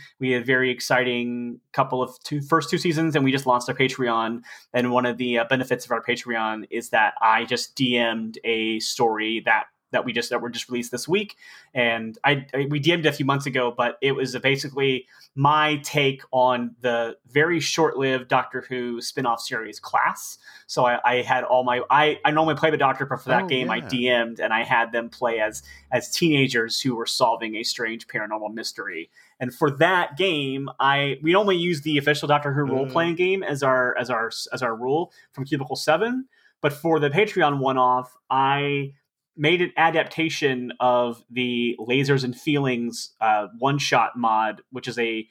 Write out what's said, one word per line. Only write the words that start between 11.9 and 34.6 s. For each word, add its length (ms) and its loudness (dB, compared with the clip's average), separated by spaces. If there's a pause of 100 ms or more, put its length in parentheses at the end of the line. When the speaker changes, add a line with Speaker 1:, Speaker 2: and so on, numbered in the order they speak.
Speaker 1:
I, 300 0
I, 140 -2
we 120 -2
D 140 2
M'd 120 0
a 60 4
few 140 -2
months 200 0
ago, 320 -2
but 240 0
it 120 2
was 240 -4
basically 680 -2 (320)
my 460 2
take 380 0 (100)
on 480 0
the 380 -2 (100)
very 320 2
short-lived 680 0
Doctor 380 0
Who 340 -6
spin-off 400 -2
series 400 -8
Class. 560 -4 (280)
So 200 0
I, 180 2
I 180 2
had 220 0
all 220 2
my, 240 0
I, 340 4
I 80 2
normally 240 2
play 160 2
the 60 2
Doctor, 280 2
but 160 -6
for 80 -6
that 140 2
Speaker 2:
Oh, 40 -6
Speaker 1:
game, 220 -2
I 80 -2
Speaker 2:
yeah. 100 -8
Speaker 1:
D 220 0
M'd, 300 2
and 140 0
I 100 2
had 300 2
them 160 -2
play 320 -2
as, 200 -2 (300)
as 180 0
teenagers 720 2
who 140 0
were 100 -4
solving 500 0
a 80 -6
strange 440 -6
paranormal 460 -6
mystery. 560 -10 (300)
And 140 -6
for 180 2
that 460 2
game, 520 -2 (100)
I, 420 2
we 140 2
only 220 2
use 240 -2
the 160 0
official 320 2
Doctor 240 2
Who 120 0
Speaker 2:
Mm. 60 -2
Speaker 1:
role-playing 440 0
game 280 0
as 180 -4
our, 360 2
as 120 -2
our, 220 -2 (220)
as 80 -8